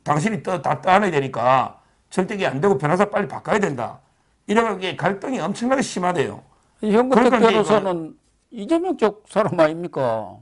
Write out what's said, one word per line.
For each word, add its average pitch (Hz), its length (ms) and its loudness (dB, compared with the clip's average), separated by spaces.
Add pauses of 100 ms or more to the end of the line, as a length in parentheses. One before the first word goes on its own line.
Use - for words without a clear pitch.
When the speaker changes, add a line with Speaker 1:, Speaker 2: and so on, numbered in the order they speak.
Speaker 1:
당신이 151 400 0
떠-, 175 180 -4
다 - 200 -2
떠안아야 190 300 2
되니까 127 680 0 (300)
절대 190 260 -2
이게 190 120 -2
안 131 120 -2
되고 185 180 2
변호사 175 280 2
빨리 202 220 -4
바꿔야 156 320 -2
된다." 131 400 -4 (480)
이래가지고 208 320 0
이게 180 180 -6
갈등이 196 420 -4
엄청나게 233 420 -2
심하대요. 156 600 -2 (400)
Speaker 2:
현근택 220 300 2
Speaker 1:
그러니까 254 260 4
이제 226 160 6
Speaker 2:
변호사는 196 600 0 (360)
이재명 311 460 -4
쪽 208 320 -2
사람 185 300 -2
아닙니까? 139 840 -2